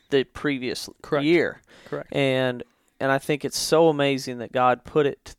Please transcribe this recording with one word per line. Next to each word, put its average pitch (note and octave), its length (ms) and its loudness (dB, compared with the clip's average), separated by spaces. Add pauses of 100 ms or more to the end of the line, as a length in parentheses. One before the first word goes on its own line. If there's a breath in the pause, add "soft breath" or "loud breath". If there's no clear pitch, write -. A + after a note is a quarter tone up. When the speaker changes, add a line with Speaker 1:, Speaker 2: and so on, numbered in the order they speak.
(100)
Speaker 1:
the C3+ 140 4
previous B2+ 640 -6 (140)
Speaker 2:
Correct. C#3+ 220 -2
Speaker 1:
year. D#3 360 2 (240 loud breath)
Speaker 2:
Correct. C#3+ 280 -10
Speaker 1:
And, C3 520 0 (340)
and C3+ 140 0
I C3+ 60 2
think D3 260 -4
it's - 140 -6
so D#3+ 300 4
amazing C#3 500 -2
that A2+ 120 -12
God B2 340 2
put D3+ 220 0
it - 320 -8